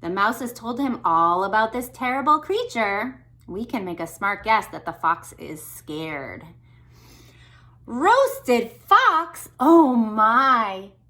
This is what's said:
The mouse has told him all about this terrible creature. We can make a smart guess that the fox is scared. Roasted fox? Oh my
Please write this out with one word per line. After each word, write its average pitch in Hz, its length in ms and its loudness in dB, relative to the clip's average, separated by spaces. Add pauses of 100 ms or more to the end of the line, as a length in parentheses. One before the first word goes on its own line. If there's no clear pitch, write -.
The - 80 -10
mouse 202 300 0
has 240 140 -8
told 240 260 -10
him 262 240 -4
all 170 400 2
about 214 300 0
this 247 200 -8
terrible 269 460 0
creature. 254 840 -4 (220)
We 202 180 -10
can 233 180 -8
make 175 160 -10
a 165 80 -8
smart 202 360 -6
guess 214 240 2
that 156 180 -14
the 170 80 -8
fox - 440 -2
is 151 240 -14
scared. 147 840 -12 (1400)
Roasted 285 840 2
fox? 370 760 0 (100)
Oh 294 360 6
my 220 960 2 (180)